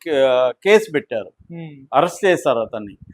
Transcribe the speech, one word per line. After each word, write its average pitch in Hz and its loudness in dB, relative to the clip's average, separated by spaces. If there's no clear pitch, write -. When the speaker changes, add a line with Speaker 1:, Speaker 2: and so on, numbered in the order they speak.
Speaker 1:
కే-, 139 0
ఆ, 127 2
కేసు 208 2
పెట్టారు, 117 -6
Speaker 2:
Hmm. 147 -16
Speaker 1:
అరెస్ట్ 175 0
చేశారు 151 2
అతన్ని. 107 -10